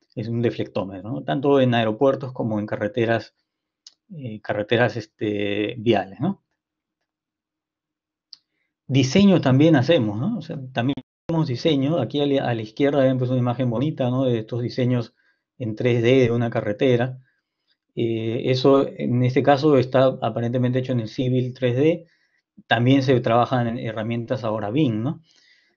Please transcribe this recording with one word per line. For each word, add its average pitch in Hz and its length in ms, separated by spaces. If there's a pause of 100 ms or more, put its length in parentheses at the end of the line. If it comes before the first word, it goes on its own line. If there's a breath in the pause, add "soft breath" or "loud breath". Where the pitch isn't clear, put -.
(160)
Es 110 120
un 117 140
deflectómetro, 104 680
¿no? 143 120
Tanto 143 360
en 127 140
aeropuertos 117 600
como 110 260
en 104 80
carreteras, 110 640 (840)
eh, 113 260
carreteras, 110 560
este, 104 840
viales, 104 400
¿no? 185 240 (2500)
Diseño 160 560
también 147 360
hacemos, 117 420
¿no? 208 180
O 160 40
sea, 165 180 (120)
también 127 260 (300)
hacemos 160 200
diseño. 139 500
Aquí 143 240
a 143 60
la, 135 200
a 120 60
la 113 80
izquierda 143 380
ven, 131 180
pues, 127 140
una 131 80
imagen 123 320
bonita, 131 400
¿no? 131 140
De 120 140
estos 117 220
diseños 120 540 (420)
en 110 180
tres 120 280
D 127 160
de 120 120
una 120 200
carretera. 120 680 (760 soft breath)
Eh, 113 560
eso, 139 360
en 127 360
este 127 180
caso, 143 360
está 127 440
aparentemente 123 580
hecho 131 120
en 123 80
el 110 80
Civil 127 480
tres 123 200
D. 160 300 (640 soft breath)
También 123 360
se 127 160
trabajan 120 480
en 117 120
herramientas 113 640
ahora 107 260
bim, 117 320
¿no? 139 200 (560 soft breath)